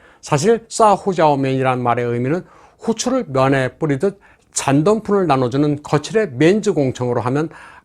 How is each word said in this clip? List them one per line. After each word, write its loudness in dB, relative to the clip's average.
사실 0
싸후자오면이란 2
말의 0
의미는 -2
후추를 -2
면에 0
뿌리듯 -2
잔돈푼을 0
나눠주는 0
거칠의 -2
멘즈 2
공청으로 -2
하면 -2